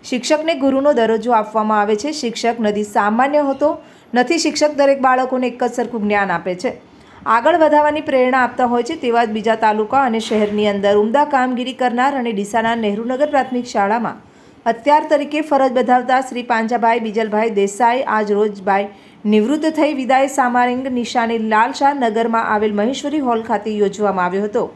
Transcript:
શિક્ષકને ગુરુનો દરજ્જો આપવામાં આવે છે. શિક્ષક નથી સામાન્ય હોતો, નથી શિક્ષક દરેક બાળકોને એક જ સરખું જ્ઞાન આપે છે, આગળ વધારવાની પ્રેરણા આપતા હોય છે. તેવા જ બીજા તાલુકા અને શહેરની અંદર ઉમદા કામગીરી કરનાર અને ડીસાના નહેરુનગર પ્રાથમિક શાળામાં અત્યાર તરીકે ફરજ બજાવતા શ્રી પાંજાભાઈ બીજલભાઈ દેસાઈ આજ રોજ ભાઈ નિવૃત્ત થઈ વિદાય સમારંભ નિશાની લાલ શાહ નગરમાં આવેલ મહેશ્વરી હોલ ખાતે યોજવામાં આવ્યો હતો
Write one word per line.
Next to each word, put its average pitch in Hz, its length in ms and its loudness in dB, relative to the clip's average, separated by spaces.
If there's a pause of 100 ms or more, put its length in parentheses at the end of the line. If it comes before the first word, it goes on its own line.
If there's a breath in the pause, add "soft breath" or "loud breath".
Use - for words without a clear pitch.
શિક્ષકને 311 520 -2
ગુરુનો 269 380 2
દરજ્જો 226 400 0
આપવામાં 214 480 0
આવે 208 140 0
છે. 294 160 -4
શિક્ષક 233 480 -4
નથી 208 280 0
સામાન્ય 233 540 2
હોતો, 277 280 0 (440 loud breath)
નથી 247 260 2
શિક્ષક 302 360 0
દરેક 277 260 4
બાળકોને 254 460 2
એક 247 160 -4
જ 233 80 0
સરખું 226 320 -4
જ્ઞાન 202 320 0
આપે 180 200 -4
છે, 220 180 -4 (540 loud breath)
આગળ 247 300 2
વધારવાની 302 520 4
પ્રેરણા 254 340 2
આપતા 247 240 0
હોય 240 160 0
છે. 320 140 -6
તેવા 240 280 0
જ 214 120 -4
બીજા 220 180 0
તાલુકા 220 480 2
અને 226 160 0
શહેરની 208 480 0
અંદર 202 300 2
ઉમદા 226 340 2
કામગીરી 254 420 -2
કરનાર 247 420 0
અને 240 160 -4
ડીસાના 220 440 -2
નહેરુનગર 233 540 -2
પ્રાથમિક 247 440 -2
શાળામાં 208 480 -2 (440 loud breath)
અત્યાર 294 440 2
તરીકે 294 320 0
ફરજ 269 320 2
બજાવતા 247 480 2
શ્રી 247 220 -8
પાંજાભાઈ 226 560 0
બીજલભાઈ 220 540 -2
દેસાઈ 233 560 0
આજ 214 220 0
રોજ 202 300 0
ભાઈ 196 240 0 (400 loud breath)
નિવૃત્ત 220 460 2
થઈ 302 220 0
વિદાય 262 340 2
સમારંભ 247 640 0
નિશાની 233 540 -2
લાલ 220 280 2
શાહ 277 220 2
નગરમાં 226 520 0
આવેલ 214 260 0
મહેશ્વરી 262 460 -2
હોલ 240 220 -2
ખાતે 220 300 -4
યોજવામાં 196 540 0
આવ્યો 190 180 -2
હતો 214 180 -2 (140)